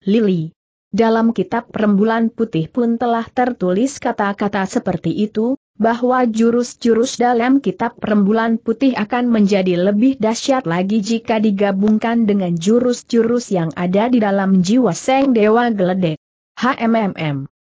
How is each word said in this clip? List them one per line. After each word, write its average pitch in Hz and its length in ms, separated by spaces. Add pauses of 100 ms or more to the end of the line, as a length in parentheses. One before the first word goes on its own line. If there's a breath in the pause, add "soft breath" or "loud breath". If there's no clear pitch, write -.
Lili. 190 480 (360)
Dalam 226 480
kitab 226 400
Rembulan 220 560
Putih 165 400
pun 233 240
telah 233 320
tertulis 247 720
kata-kata 202 640
seperti 180 480
itu, 214 480 (160)
bahwa 240 480
jurus-jurus 233 960
dalam 247 400
kitab 226 400
Rembulan 214 560
Putih 233 400
akan 240 320
menjadi 196 480
lebih 208 400
dahsyat 233 480
lagi 190 400
jika 226 400
digabungkan 214 800
dengan 196 320
jurus-jurus 233 960
yang 165 240
ada 185 320
di 247 160
dalam 196 400
jiwa 208 320
Seng 269 400
Dewa 226 400
Geledek. 180 480 (320)
"Hmm, 247 240
hmm, 226 400
hmm. 147 200 (360)